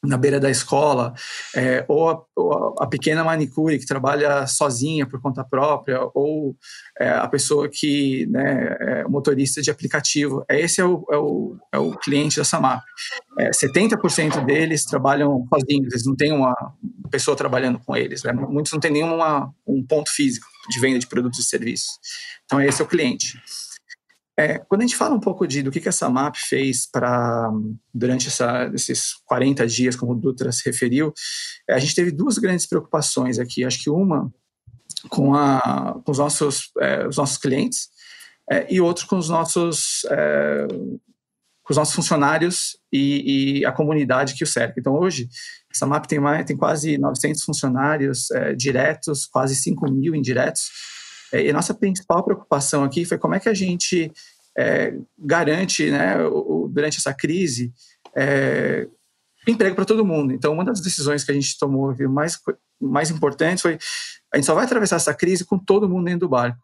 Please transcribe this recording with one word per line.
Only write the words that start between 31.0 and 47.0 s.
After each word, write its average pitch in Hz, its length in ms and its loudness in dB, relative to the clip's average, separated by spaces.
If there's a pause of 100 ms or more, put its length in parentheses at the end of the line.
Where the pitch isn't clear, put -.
é, - 40 4
a 131 60 4
gente 135 160 0
teve 175 160 2
duas 208 260 0
grandes 185 280 0
preocupações 135 760 -2
aqui. 123 240 -4
Acho 127 180 -2
que - 80 -2
uma 160 400 2 (800)
com, 139 240 2
a, 135 680 0
com - 80 -2
os 135 60 0
nossos, 147 600 0
é, 135 280 0
os 139 80 -4
nossos 139 220 0
clientes, 147 500 0 (640)
é, - 180 0
e 185 120 4
outro 175 260 0
com 196 100 0
os 165 120 -2
nossos, 165 800 -2
é, 73 580 0 (960)
com - 80 -6
os 143 60 4
nossos 151 180 2
funcionários 160 840 0 (140)
e, 139 680 2
e 143 60 0
a 127 60 0
comunidade 139 640 0
que - 80 -4
o 147 40 -2
cerca. 117 300 -2
Então, 135 180 0
hoje, 151 340 0 (420)
a - 60 -6
Samap 147 300 -2
tem 151 120 0
mais, 147 260 2
tem 143 120 -4
quase 151 400 0
novecentos 143 440 0